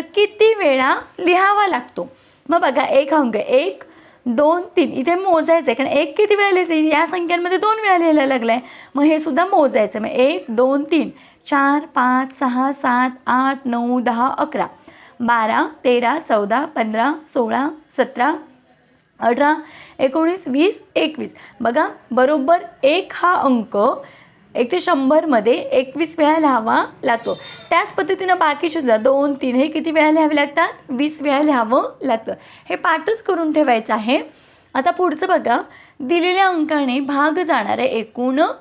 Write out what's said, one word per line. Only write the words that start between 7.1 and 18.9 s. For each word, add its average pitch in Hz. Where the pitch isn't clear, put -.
दोन 440
वेळा 392
लिहायला 311
लागलाय, 240
मग 285
हे 311
सुद्धा 311
मोजायचं. 254
मग 214
एक, 277
दोन, 262
तीन, 302
चार, 285
पाच, 262
सहा, 254
सात, 254
आठ, 269
नऊ, 240
दहा, 240
अकरा, 262
बारा, 233
तेरा, 240
चौदा, 220
पंधरा, 226
सोळा, 240
सतरा, 262